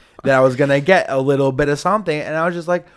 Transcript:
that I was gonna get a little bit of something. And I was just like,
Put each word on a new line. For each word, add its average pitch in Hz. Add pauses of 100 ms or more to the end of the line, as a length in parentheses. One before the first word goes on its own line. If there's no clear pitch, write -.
(240)
that 135
I 131
was 131
gonna 139
get 175
a 135
little 135
bit 139
of 143
something. 180
And 143
I 160
was 180
just 165
like, 175 (120)